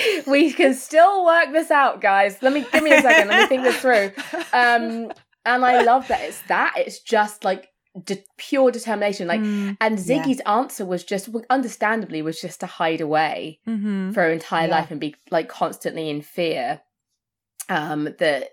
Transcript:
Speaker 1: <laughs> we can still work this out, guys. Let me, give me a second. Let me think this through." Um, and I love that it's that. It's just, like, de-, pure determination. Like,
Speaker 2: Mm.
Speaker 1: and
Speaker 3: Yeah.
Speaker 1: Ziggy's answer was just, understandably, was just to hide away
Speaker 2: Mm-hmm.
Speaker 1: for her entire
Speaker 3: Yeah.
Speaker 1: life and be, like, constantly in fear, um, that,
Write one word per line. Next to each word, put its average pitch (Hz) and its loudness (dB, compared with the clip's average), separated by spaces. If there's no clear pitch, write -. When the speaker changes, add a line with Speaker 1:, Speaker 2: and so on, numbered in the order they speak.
Speaker 1:
<laughs> 269 -2
we 285 4
can 269 2
still 359 4
work 330 4
this 311 0
out, 277 2
guys. 196 2
Let 262 4
me, 285 -2
give - 4
me 311 6
a 302 8
second. 302 6
Let 339 2
me 415 4
think 262 0
this 240 0
through." 208 2
Um, 233 0
and 247 0
I 247 4
love 254 4
that 226 -2
it's 160 -10
that. 208 0
It's - -6
just, 214 -2
like, 190 -4
de-, 190 -8
pure 262 2
determination. 208 -4
Like, 208 0
Speaker 2:
Mm. 202 -4
Speaker 1:
and 220 0
Speaker 3:
Yeah. 226 0
Speaker 1:
Ziggy's 254 -2
answer 226 -2
was 180 -4
just, 196 -6
understandably, 226 -2
was 160 -6
just 170 -12
to 185 -10
hide 165 -2
away 151 -2
Speaker 2:
Mm-hmm. 202 -4
Speaker 1:
for 208 0
her 165 2
entire 165 -2
Speaker 3:
Yeah. 165 0
Speaker 1:
life 160 0
and 156 -8
be, 147 -8
like, 165 0
constantly 160 -6
in 147 -6
fear, 156 -4
um, 151 -4
that, 147 0